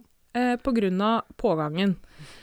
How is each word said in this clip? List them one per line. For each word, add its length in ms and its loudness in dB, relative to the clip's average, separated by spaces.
eh, 220 2
på 180 -2
grunn 260 2
av 240 0
pågangen. 600 0